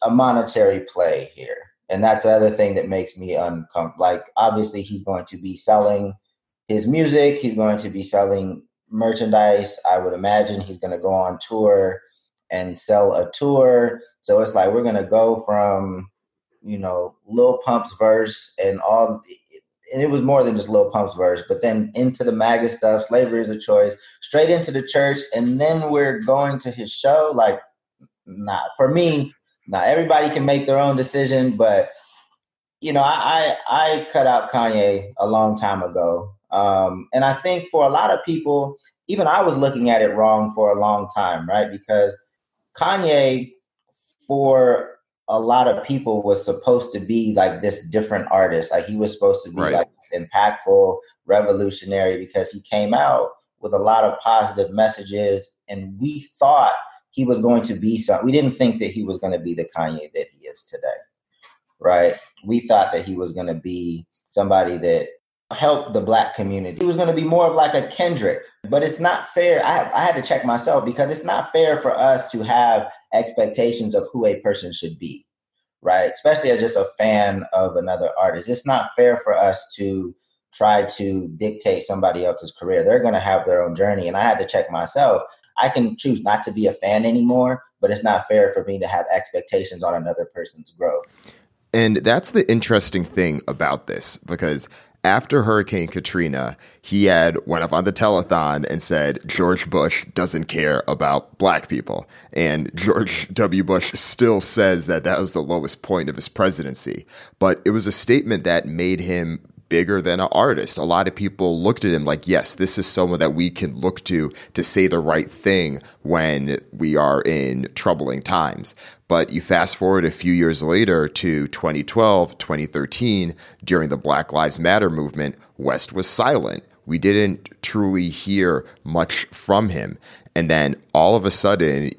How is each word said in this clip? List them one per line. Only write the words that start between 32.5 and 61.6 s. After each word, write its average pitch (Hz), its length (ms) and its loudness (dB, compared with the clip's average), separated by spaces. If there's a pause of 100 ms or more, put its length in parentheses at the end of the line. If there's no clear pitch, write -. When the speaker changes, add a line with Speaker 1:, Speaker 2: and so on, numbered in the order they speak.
Speaker 1:
you 156 120 -6
know, 139 100 4
I, 147 540 2 (120)
I, 156 220 2
I 151 220 -2
cut 139 140 2
out 123 240 2
Kanye 101 680 0
a 101 80 0
long 110 300 2
time 101 260 -2
ago. 87 500 -4 (180)
Um, 95 640 0
and 131 120 2
I 135 100 2
think 180 340 -4
for 151 160 2
a 135 60 4
lot 190 200 0
of - 140 -2
people, 147 520 -2 (320)
even 190 180 0
I 180 160 2
was 160 140 0
looking 135 340 0
at 110 120 4
it 98 120 0
wrong 107 400 2
for 107 160 2
a 101 100 2
long 104 340 0
time, 87 340 -2
right? 101 220 0
Because 101 460 0 (600)
Kanye, 147 760 0 (760)
for 135 640 4 (360)
a 110 140 0
lot 123 260 4
of - 160 0
people, 117 400 -2
was 101 220 0
supposed - 480 0
to 101 80 -8
be, 110 340 -2
like, 92 280 0
this 101 260 -4
different 107 420 -4
artist. 85 400 2
Like, 87 140 0
he 104 100 -8
was 107 180 -2
supposed - 340 0
to 90 40 -18
be, 85 60 -12
Speaker 2:
Right. 80 160 -2
Speaker 1:
like, 87 220 0
this - 260 -10
impactful 98 800 2 (260)
revolutionary 98 920 0
because 92 320 -6
he - 100 -14
came 104 320 -2
out 131 380 2 (300)
with 104 120 -6
a 101 60 0
lot 110 260 4
of 104 160 0
positive 101 500 0
messages, 101 800 -2 (160)
and 98 320 -12
we 143 300 -6 (100)
thought 143 360 6 (340)
he 131 160 -4
was 123 160 0
going 117 220 4
to 113 120 -6
be 107 220 -2
some-, 104 280 0
we 127 80 2
didn't 139 200 2
think 113 280 0
that 101 100 -4
he 104 120 -6
was 95 140 -6
gonna 90 220 -4
be 85 160 -6
the 85 100 -6
Kanye 78 480 -6
that 80 140 -6 (120)
he 73 80 -20
is - 160 -18
today, - 240 -12 (920)